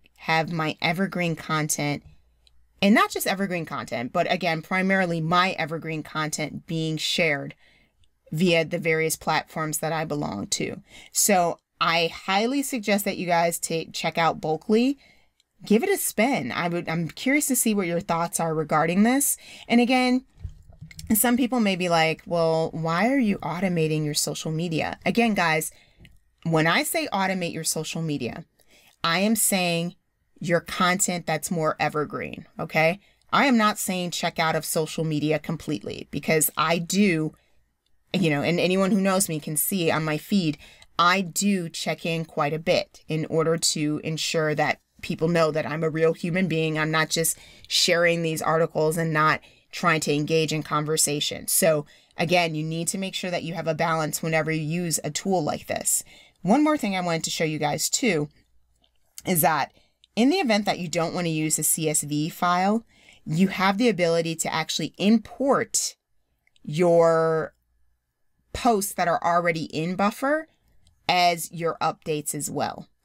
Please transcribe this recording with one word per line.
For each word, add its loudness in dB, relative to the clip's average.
have 0
my -2
evergreen -2
content, -2
and 6
not 4
just -4
evergreen -2
content, -6
but 0
again, -2
primarily 0
my 2
evergreen -6
content -6
being -2
shared -2
via 4
the -4
various 0
platforms -4
that -4
I -2
belong -6
to. -6
So 2
I 2
highly -2
suggest 0
that -2
you -4
guys 2
ta-, -4
check -4
out 2
Bulkly. 2
Give 4
it 0
a 2
spin. 0
I -2
would, -4
I'm -2
curious 0
to 2
see 2
what 0
your 0
thoughts -2
are 0
regarding 2
this. 2
And 6
again, 2
and 4
some 4
people 0
may 2
be -2
like, 2
"Well, 2
why 0
are 4
you 2
automating 0
your -4
social -4
media?" -4
Again, 2
guys, 0
when 2
I 2
say -2
automate -2
your -8
social -4
media, -4
I 2
am 2
saying 0
your 0
content -2
that's -2
more 0
evergreen, -4
okay? 0
I 4
am 4
not 2
saying -2
check -4
out 2
of -2
social -2
media 0
completely, -8
because 0
I 2
do, 2
you 2
know, 0
and 0
anyone 2
who 2
knows 0
me -4
can -6
see -2
on 0
my -2
feed, 0
I 4
do -2
check -6
in -2
quite -2
a -4
bit 0
in -2
order 0
to -2
ensure -2
that 0
people -2
know 4
that -2
I'm -4
a 0
real 2
human 0
being. 0
I'm 0
not 0
just 0
sharing 2
these -2
articles 2
and 0
not 2
trying 0
to 0
engage 0
in -2
conversation. -2
So 2
again, 2
you -4
need -4
to -4
make -8
sure -6
that -4
you -8
have -4
a 0
balance -2
whenever 0
you -2
use -2
a -4
tool -2
like -4
this. -4
One 4
more 2
thing -2
I -2
wanted -2
to -6
show -2
you -2
guys -2
too 0
is 0
that 0
in 4
the 4
event 2
that 0
you -6
don't -2
want -2
to 0
use 0
a -4
C 0
S 0
V -2
file, 0
you 4
have 0
the 4
ability 2
to -4
actually -4
import 0
your 4
posts 0
that 0
are 0
already 2
in -4
Buffer 0
as 2
your -4
updates -4
as -6
well, -6